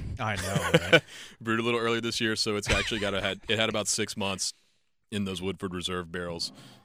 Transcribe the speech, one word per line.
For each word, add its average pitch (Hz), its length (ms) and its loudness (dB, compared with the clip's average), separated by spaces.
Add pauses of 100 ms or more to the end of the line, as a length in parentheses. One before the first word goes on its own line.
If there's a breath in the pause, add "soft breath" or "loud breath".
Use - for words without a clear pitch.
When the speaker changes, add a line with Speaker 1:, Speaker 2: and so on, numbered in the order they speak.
(200)
Speaker 1:
I 107 160 -2
know, 95 420 2 (120)
right? 165 120 10 (180)
Speaker 2:
<laughs> - 200 -18
Brewed 113 200 0
a - 20 2
little 117 180 2
early 117 200 2
this 117 200 -2
year, 110 160 2
so 107 200 2
it's 104 140 -2
actually 104 300 0
got 98 140 0
a, 95 80 0
had, 95 260 -2
it 107 100 2
had 110 120 4
about 107 180 0
six - 280 -2
months 98 360 -2 (580)
in 104 140 -2
those 95 180 -4
Woodford 92 320 -4
Reserve 90 380 -4
barrels, 87 400 -4 (320 loud breath)